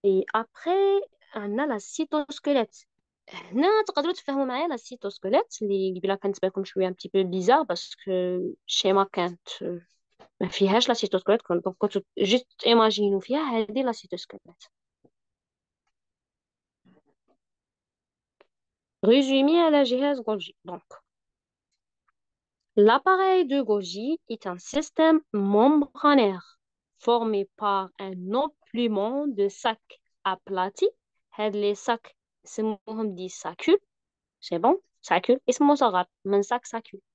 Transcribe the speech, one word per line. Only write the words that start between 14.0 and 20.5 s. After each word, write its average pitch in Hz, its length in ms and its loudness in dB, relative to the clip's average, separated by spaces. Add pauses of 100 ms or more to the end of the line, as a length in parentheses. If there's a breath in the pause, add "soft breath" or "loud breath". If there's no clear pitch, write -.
ريزومي 269 560 4
على 294 220 4
جهاز 262 380 0
غولجي. 214 440 -8